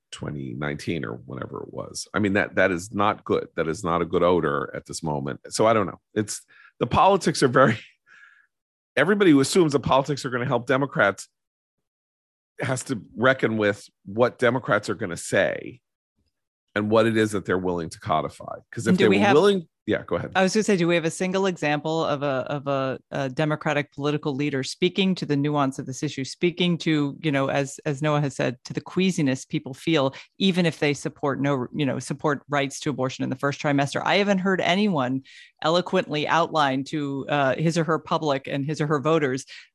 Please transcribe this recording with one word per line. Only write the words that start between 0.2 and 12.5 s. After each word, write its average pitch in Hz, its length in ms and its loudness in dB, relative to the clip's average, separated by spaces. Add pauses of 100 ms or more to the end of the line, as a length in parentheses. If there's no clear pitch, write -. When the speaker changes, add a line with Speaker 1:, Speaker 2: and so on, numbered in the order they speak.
Speaker 1:
nineteen 76 480 -6
or 57 100 -8 (120)
whenever - 360 -12
it - 100 -16
was. - 420 -12
I 95 60 0
mean, 101 140 2
that, 95 200 0
that 95 160 4
is 90 240 -6
not 101 300 0
good. - 320 -2
That 80 100 -2
is 80 160 -6
not 85 180 0
a 85 40 0
good 87 180 0
odor 78 540 0
at - 100 -14
this - 160 -12
moment. 71 460 -6
So - 180 0
I 113 60 6
don't 107 140 2
know. - 120 -10 (160)
It's, - 280 -4 (360)
the - 80 -2
politics 180 560 2
are 139 60 4
very, 123 300 4 (580)
<laughs> - 600 -14
everybody 185 360 6
who 139 80 8
assumes 156 320 4
the 127 80 2
politics 135 440 0
are 131 60 -6
gonna 123 160 -4
help 120 200 0
Democrats 135 640 0 (1300)